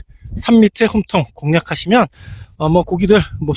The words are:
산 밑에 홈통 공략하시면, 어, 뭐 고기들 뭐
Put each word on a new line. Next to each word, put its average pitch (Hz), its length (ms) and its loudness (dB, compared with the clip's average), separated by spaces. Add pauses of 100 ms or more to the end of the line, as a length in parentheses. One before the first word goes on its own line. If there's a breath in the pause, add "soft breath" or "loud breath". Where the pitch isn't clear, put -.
(400)
산 233 200 4
밑에 220 260 2
홈통 202 480 -2
공략하시면, 170 720 0 (520 loud breath)
어, 156 120 -2
뭐 170 140 2
고기들 185 360 2 (200)
뭐 147 180 -4